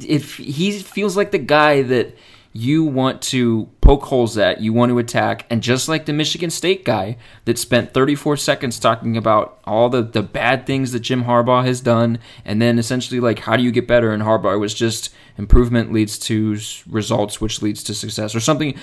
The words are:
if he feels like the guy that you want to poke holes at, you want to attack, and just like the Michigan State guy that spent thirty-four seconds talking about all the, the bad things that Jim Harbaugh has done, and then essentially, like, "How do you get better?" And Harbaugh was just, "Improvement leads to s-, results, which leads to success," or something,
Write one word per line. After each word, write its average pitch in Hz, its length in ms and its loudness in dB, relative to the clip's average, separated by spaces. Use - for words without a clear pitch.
if 147 300 -2
he 190 420 -4
feels 196 380 -4
like 202 140 0
the 196 60 0
guy 147 440 4
that 120 360 0
you 143 320 0
want 131 360 -2
to 117 480 0
poke 143 220 6
holes 120 340 0
at, 92 240 2
you 110 100 -2
want 120 200 4
to 120 60 2
attack, 107 520 -2
and 117 120 -2
just 127 280 0
like 156 160 -2
the 151 80 -4
Michigan 160 360 -4
State 190 360 -2
guy 107 320 -2
that 120 140 -2
spent - 360 -2
thirty-four 143 440 0
seconds 139 420 -4
talking 113 380 0
about 110 480 0
all 117 240 2
the, 127 120 0
the 113 220 -2
bad 123 420 -2
things 135 280 -2
that 117 80 -4
Jim 123 240 -2
Harbaugh 123 400 2
has 127 160 -2
done, 117 360 2
and 107 160 -2
then 117 180 4
essentially, 123 400 -4
like, 113 200 0
"How 113 180 0
do 123 60 0
you 123 80 2
get 120 160 0
better?" 117 260 2
And 107 100 -2
Harbaugh 104 340 2
was 107 160 -4
just, - 400 -4
"Improvement 117 540 4
leads 107 280 0
to 110 340 -2
s-, 107 340 -10
results, 104 540 -4
which 107 200 -4
leads 107 220 -4
to 107 100 -8
success," 107 400 -8
or 113 60 -4
something, 147 440 0